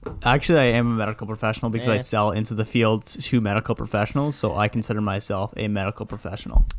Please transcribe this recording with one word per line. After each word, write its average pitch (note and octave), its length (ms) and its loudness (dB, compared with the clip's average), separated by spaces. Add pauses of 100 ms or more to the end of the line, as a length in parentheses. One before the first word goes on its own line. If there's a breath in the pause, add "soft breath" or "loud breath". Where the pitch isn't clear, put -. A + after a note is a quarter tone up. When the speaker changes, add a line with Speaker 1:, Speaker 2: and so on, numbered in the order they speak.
(240)
Speaker 1:
Actually, C#3 340 4
I C3+ 60 6
am A#2+ 240 4
a - 80 2
medical G#2+ 320 -4
professional A2 420 -2
because A#2 180 -2
I A2+ 80 4
Speaker 2:
Eh. - 20 0
Speaker 1:
sell G#2 340 2
into A2 220 -2
the G#2+ 100 -2
field A2 420 2
to - 340 0
medical G#2 360 0
professionals, A2+ 580 -2
so - 220 -2
I G#2 100 2
consider A2 340 -2
myself G2+ 560 -2
a G#2+ 120 -4
medical G2+ 380 -4
professional. - 600 0 (120)